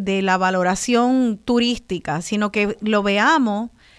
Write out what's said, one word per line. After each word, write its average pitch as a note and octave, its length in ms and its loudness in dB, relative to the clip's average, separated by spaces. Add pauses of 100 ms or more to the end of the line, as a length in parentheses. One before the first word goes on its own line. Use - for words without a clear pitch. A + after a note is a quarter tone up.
de G3 200 -2
la F#3 160 2
valoración G#3+ 1080 0
turística, A#3 800 -2
sino G#3 300 -2
que G#3 300 -2
lo G#3 200 0
veamos A3 720 0 (280)